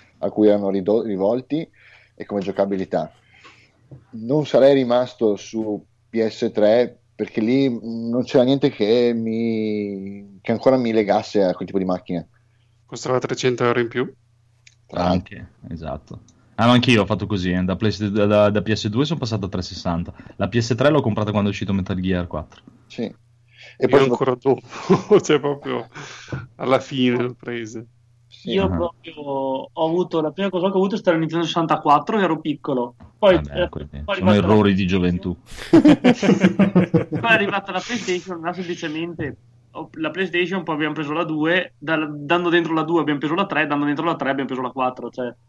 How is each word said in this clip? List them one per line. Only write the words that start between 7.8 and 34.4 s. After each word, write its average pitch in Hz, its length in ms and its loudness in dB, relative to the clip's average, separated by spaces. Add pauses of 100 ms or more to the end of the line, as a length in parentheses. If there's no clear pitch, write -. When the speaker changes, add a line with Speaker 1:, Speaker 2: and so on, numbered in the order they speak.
Speaker 1:
c'era 123 200 4
niente 139 240 2
che 120 460 2
mi... 107 1300 -4
che 117 100 -2
ancora 131 240 4
mi 117 160 0
legasse 104 500 0
a 92 120 2
quel 92 120 -8
tipo 98 120 -4
di 92 80 -2
macchina. 90 400 -6 (580)
Speaker 2:
Costava 127 340 -4
trecento 123 460 -2
euro 120 160 2
in 117 80 0
più. 120 240 -4 (720)
Speaker 1:
Tra - 180 -4
l'altro. 90 100 2
Speaker 3:
Anche, - 340 -8 (220)
esatto. 80 500 -12 (360)
Ah, 113 100 4
ma 123 60 6
anch'io 120 280 4
ho 95 60 2
fatto 98 200 -4
così, 92 240 -2
eh. 92 120 0
Da 92 140 -2
Play-, 101 340 -2
da, 104 160 2
da, 104 240 6
da 104 100 0
P 107 120 -2
S 104 160 -2
due 123 180 0
sono 147 140 -4
passato 107 260 -4
a - 20 -4
trecentosessanta. 87 640 -6 (240)
La 98 120 -2
P 117 100 0
S 117 180 0
tre 131 140 4
l'ho 151 100 4
comprata 107 300 -2
quando 104 180 0
è 101 40 -2
uscito 98 200 -6
Metal 95 260 -2
Gear 90 280 -2
quattro. 78 340 -10 (280)
Speaker 1:
Sì. - 160 -10
E - 100 -12 (640)
Speaker 2:
Io 127 100 2
Speaker 1:
poi 139 140 6
Speaker 2:
ancora 127 360 2
dopo, 131 220 0
<laughs> - 640 2
cioè 151 180 2
proprio 139 480 -4 (680)
alla 131 220 2
fine 123 440 0
l'ho 123 160 -4
presa. 117 440 -10 (480)
Speaker 1:
Sì. - 200 -14
Speaker 4:
Io 196 160 0
Speaker 3:
Ah. 190 100 -2
Speaker 4:
proprio 170 380 -6 (580)
ho 160 140 -2
avuto, 170 340 0
la 151 100 -2
prima 190 200 -4
cosa 180 160 -2
che 196 80 0
ho - 20 2
avuto 196 200 0
è - 20 -4
stata 180 140 0
la 165 80 2
Nintendo 160 240 -2
sessantaquattro, 156 760 2
che 190 60 2
ero 156 160 0
piccolo. 135 540 -6 (240)
Poi, 190 160 6
Speaker 3:
Vabbè, 147 280 -2
Speaker 4:
eh, - 60 -2
Speaker 3:
quelli - 200 -10
Speaker 4:
poi 71 120 -14
è 92 180 -6
Speaker 3:
sono 92 120 4
Speaker 4:
arrivata 101 160 4